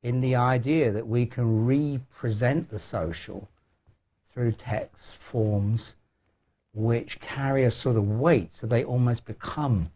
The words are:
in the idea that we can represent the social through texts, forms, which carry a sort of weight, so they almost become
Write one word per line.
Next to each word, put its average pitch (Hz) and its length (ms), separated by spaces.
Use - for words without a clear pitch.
in 120 160
the 127 160
idea 127 560
that 107 160
we 117 180
can 113 400
represent 131 1040
the 104 100
social 92 680
through 120 200
texts, - 600
forms, 107 840
which 113 460
carry 135 440
a 120 80
sort 123 240
of 101 120
weight, 131 320
so - 160
they 117 160
almost 123 420
become 107 720